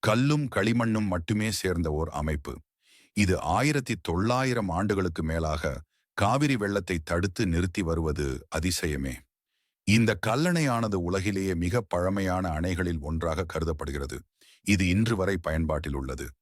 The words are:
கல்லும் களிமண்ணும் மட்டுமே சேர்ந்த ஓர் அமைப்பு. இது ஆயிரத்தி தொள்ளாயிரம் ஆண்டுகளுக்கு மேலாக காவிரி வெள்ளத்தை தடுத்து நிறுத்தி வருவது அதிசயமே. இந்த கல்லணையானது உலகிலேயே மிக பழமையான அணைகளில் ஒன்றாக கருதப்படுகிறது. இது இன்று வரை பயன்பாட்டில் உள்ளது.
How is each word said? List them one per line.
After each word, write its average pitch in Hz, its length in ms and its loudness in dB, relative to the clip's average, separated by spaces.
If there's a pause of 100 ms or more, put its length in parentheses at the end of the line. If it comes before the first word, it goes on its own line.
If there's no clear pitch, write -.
கல்லும் 139 380 2 (100)
களிமண்ணும் 110 580 2
மட்டுமே 107 380 0
சேர்ந்த 90 380 0 (100)
ஓர் 80 100 -2
அமைப்பு. 73 440 -4 (720)
இது 90 180 2 (160)
ஆயிரத்தி 135 380 0 (140)
தொள்ளாயிரம் 113 600 0
ஆண்டுகளுக்கு 90 540 0
மேலாக 80 500 -2 (440)
காவிரி 135 460 2
வெள்ளத்தை 98 340 0 (120)
தடுத்து 92 380 0
நிறுத்தி 87 340 0
வருவது 78 680 -2 (100)
அதிசயமே. 76 580 -2 (840)
இந்த 110 300 4
கல்லணையானது 123 720 2 (100)
உலகிலேயே 95 460 0
மிக 90 280 0
பழமையான 92 640 0 (140)
அணைகளில் 90 400 0
ஒன்றாக 80 540 -2
கருதப்படுகிறது. 73 640 -4 (560)
இது 95 100 4 (120)
இன்று 113 200 2
வரை 95 220 0
பயன்பாட்டில் 76 640 -2
உள்ளது. 65 260 -8 (140)